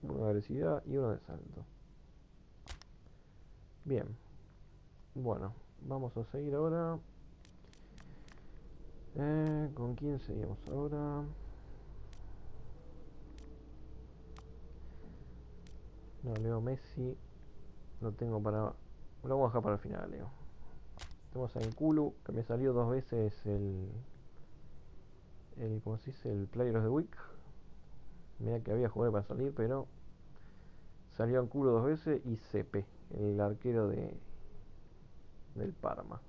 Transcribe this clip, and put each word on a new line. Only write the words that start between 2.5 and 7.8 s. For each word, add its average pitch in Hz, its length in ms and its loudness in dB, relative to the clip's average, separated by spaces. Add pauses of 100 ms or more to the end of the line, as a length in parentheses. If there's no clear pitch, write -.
Bien. 135 220 2 (1080)
Bueno, 117 400 0 (280)
vamos 131 340 -2
a 117 100 0
seguir 143 280 0
ahora. 165 440 4 (2250)